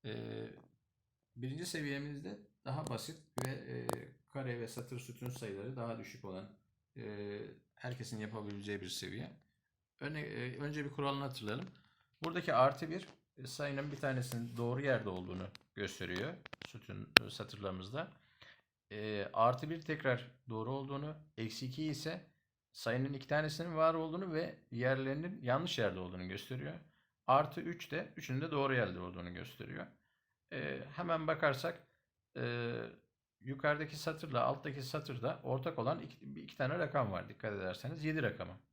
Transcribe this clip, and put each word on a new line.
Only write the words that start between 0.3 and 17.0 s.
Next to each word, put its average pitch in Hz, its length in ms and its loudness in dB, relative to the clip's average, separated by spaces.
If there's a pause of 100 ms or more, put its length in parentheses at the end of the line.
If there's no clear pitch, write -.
birinci 135 300 -4
seviyemizde 147 720 -2 (260)
daha 147 220 0
basit - 300 -4 (280)
ve, 131 60 4
e, 64 360 -4 (440)
kare 123 300 -2
ve 113 80 -4
satır 123 320 -6
sütun 123 300 -6
sayıları 110 460 -6
daha 117 220 -2
düşük - 260 -12
olan, 95 260 -8 (460)
e, 104 420 -6 (380)
herkesin 123 440 -6
yapabileceği 104 600 -4
bir 90 80 -8
seviye. 98 420 -6 (720)
Örne-, 151 200 -4
e, 123 380 -4
önce 147 260 -2
bir 143 60 -4
kuralını 139 340 0
hatırlayalım. 123 420 -2 (560)
Buradaki 165 320 0
artı 135 360 8
bir, 180 180 -4 (300)
e, 131 80 -10
sayının 143 460 -2
bir 139 40 -4
tanesinin 120 600 0
doğru 120 240 2
yerde 117 280 4
olduğunu 90 380 -2 (280)
gösteriyor 95 600 0 (340)
sütun, 104 400 -8 (180)